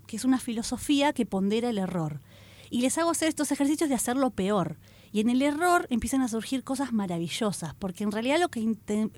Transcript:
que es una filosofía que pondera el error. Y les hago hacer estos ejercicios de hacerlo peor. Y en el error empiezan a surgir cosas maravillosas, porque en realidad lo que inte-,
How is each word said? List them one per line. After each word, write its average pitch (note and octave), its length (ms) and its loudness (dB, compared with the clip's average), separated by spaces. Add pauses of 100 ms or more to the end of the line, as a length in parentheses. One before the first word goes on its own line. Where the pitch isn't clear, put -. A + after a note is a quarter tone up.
que A3+ 80 -8
es G3+ 80 -6
una B3+ 160 4
filosofía C4+ 720 0
que A#3+ 140 -2
pondera G#3 440 0
el G#3+ 80 -2
error. E3+ 420 -2 (500)
Y A#3+ 100 -2
les B3+ 180 2
hago E4+ 120 2
hacer D#4+ 180 0
estos D4 240 0
ejercicios C#4+ 360 2
de C4 60 2
hacerlo B3 360 0
peor. G3 480 0 (340)
Y G#3 80 0
en A3 100 2
el B3+ 120 2
error E4+ 480 2
empiezan B3+ 320 0
a B3 60 0
surgir A3+ 360 -4
cosas C4 280 -4
maravillosas, F3+ 840 -2
porque F#3+ 280 -6
en G#3 80 0
realidad B3+ 300 0
lo F4 80 2
que A#3 120 -6
inte-, G#3+ 580 -2